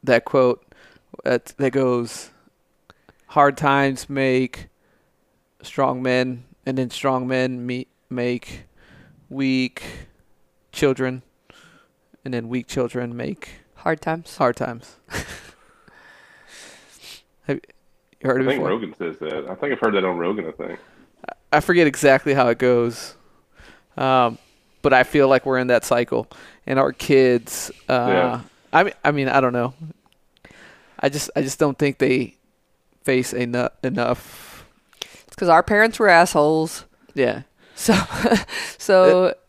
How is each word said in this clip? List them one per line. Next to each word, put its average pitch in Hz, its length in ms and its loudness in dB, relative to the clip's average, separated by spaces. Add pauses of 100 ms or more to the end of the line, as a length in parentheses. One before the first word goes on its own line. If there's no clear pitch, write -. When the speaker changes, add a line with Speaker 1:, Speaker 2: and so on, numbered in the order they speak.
Speaker 1:
that 123 220 2
quote 127 400 0 (580)
that, - 340 -2
that 135 140 0
goes, 123 600 -4 (960)
"Hard 143 280 2
times 139 540 0
make 131 580 -2 (920)
strong 131 400 -4
men, 127 420 -2 (220)
and 135 120 -4
then 127 120 -4
strong 127 380 -4
men 127 380 -4
me-, 127 220 -8 (220)
make 123 540 -6 (680)
weak 131 540 -2 (880)
children, 131 500 -2 (1040)
and 127 100 -10
then 117 140 -8
weak 120 200 -6
children 120 500 -6
make" 135 320 -10 (260)
Speaker 2:
Hard 160 260 -4
times. 165 360 -8
Speaker 1:
Hard 123 180 0
times. 120 460 -10
<laughs> - 60 -20 (2250)
Have 139 160 -6 (640)
you 131 80 -4
heard 131 120 2
it 131 40 2
Speaker 3:
I 139 40 2
think 139 120 -2
Speaker 1:
before? 78 80 -2
Speaker 3:
Rogan 107 280 -6
says 82 220 -8
that. 78 300 -8
I 92 60 -10
think 143 180 -6
I've 117 60 -8
heard 107 160 0
that 95 100 0
on 90 120 -2
Rogan, 87 300 -4
I 80 40 -10
think. 87 280 -12 (720)
Speaker 1:
I 151 100 4
forget 175 260 2
exactly 135 460 2
how 131 160 2
it 120 100 -2
goes, 120 560 0 (840)
um, 127 400 2 (440)
but 139 120 4
I 127 100 6
feel 139 240 2
like 131 180 4
we're 131 120 0
in 127 100 -2
that 120 160 2
cycle, 120 440 -2 (400)
and 131 120 -2
our 139 120 2
kids. 127 800 2 (160)
Uh, 123 220 0
Speaker 3:
Yeah. 120 320 0 (300)
Speaker 1:
I 165 120 4
mean, 202 100 -2 (100)
I 147 80 0
mean, 139 180 -2
I 135 120 4
don't 123 120 0
know. 123 200 -2 (1300)
I 139 100 0
just, 143 260 -8
I 151 60 -2
just 135 160 -6
don't 147 220 0
think 139 180 0
they 131 380 0 (680)
face 127 300 -2
eno-, 120 360 -4 (140)
enough. - 800 -6 (600)
Speaker 2:
It's - 100 -20
'cause 180 140 -2
our 165 140 6
parents 220 340 2
were 220 100 2
assholes. 160 800 4 (300)
Speaker 1:
Yeah. 123 280 0 (300)
Speaker 2:
So, - 220 0 (420)
<laughs> - 400 -8
so 185 480 6
Speaker 1:
It - 240 -2